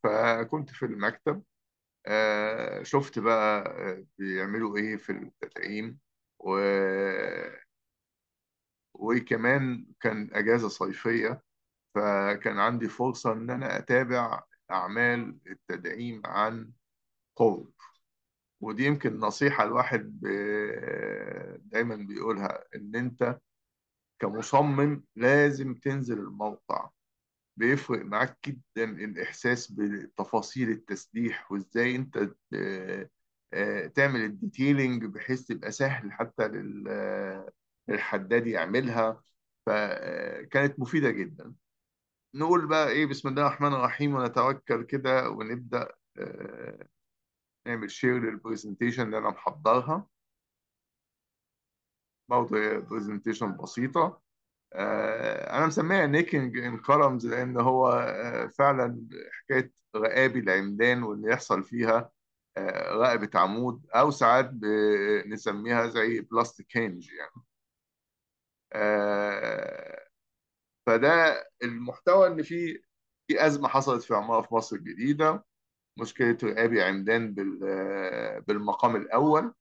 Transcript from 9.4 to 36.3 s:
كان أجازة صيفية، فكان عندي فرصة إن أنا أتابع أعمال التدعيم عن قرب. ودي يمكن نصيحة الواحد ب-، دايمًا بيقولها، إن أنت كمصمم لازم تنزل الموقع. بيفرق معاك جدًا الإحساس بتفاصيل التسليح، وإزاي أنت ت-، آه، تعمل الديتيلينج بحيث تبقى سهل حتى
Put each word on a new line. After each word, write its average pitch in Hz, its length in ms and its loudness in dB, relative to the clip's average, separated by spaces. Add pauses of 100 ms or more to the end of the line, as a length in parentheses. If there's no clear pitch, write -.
كان 107 320 -2
أجازة 110 340 2
صيفية، 110 760 -2 (540)
فكان 101 640 0
عندي 113 300 0
فرصة 123 440 -2
إن 113 160 -6
أنا 123 280 -4
أتابع 123 680 0 (280)
أعمال 110 680 0 (100)
التدعيم 95 760 -8
عن 110 460 -2 (640)
قرب. - 360 2 (880)
ودي 107 240 -2
يمكن 139 340 0
نصيحة 113 440 2
الواحد 110 580 -2
ب-، 98 1400 -6 (120)
دايمًا 113 260 -2
بيقولها، 101 680 -6 (120)
إن 104 200 -10
أنت 123 440 -2 (800)
كمصمم 139 840 2 (120)
لازم 135 600 4
تنزل 123 440 -4
الموقع. 101 680 -6 (680)
بيفرق 120 480 0
معاك 107 320 -2 (100)
جدًا 123 360 -8 (220)
الإحساس 107 680 -4
بتفاصيل 104 1000 -4
التسليح، 107 800 -6
وإزاي 117 440 -2
أنت 135 220 -6 (340)
ت-، 95 580 -6 (440)
آه، 101 340 -2
تعمل 139 340 2
الديتيلينج 127 840 0
بحيث 117 400 -6
تبقى 107 260 -8
سهل 123 400 -2
حتى 113 360 -2